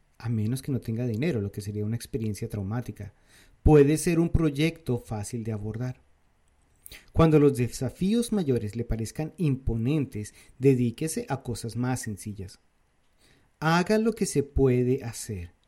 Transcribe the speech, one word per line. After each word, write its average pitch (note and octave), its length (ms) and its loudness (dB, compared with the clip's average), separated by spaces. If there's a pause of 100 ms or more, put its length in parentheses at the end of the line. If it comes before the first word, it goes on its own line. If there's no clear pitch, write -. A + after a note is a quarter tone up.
(200)
a A#2 100 -6
menos A2+ 320 -2
que - 100 -6
no B2 80 -2
tenga A#2 280 -4
dinero, A#2+ 340 -2
lo G2+ 100 -4
que G#2 100 -10
sería G#2 240 -6
una A2 100 -2
experiencia A2 520 -6
traumática, G2+ 680 -6 (500)
puede D3+ 340 8
ser E3 220 0
un E3+ 100 2
proyecto D#3 720 0
fácil A2 440 -8
de A2 100 -4
abordar. A2 500 -8 (1080)
Cuando D#3 280 6
los C#3 180 6
desafíos F3+ 760 -2
mayores B2 440 0
le A#2+ 100 -6
parezcan A2+ 520 -6
imponentes, B2+ 960 -2 (260)
dedíquese B2+ 720 2
a C3 120 -4
cosas A2 340 -8
más B2 260 -2
sencillas. G2 580 -10 (1000)
Haga F3 380 2
lo A3+ 160 2
que G3 120 -2
se C#3+ 180 0
puede B2+ 600 2
hacer. G2 500 -10 (140)